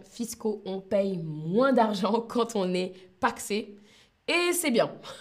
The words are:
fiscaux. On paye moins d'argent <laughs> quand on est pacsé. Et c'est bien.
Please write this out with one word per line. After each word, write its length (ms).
fiscaux. 640
On 140
paye 380
moins 540
d'argent 480
<laughs> 80
quand 260
on 200
est 180
pacsé. 600
Et 240
c'est 180
bien. 220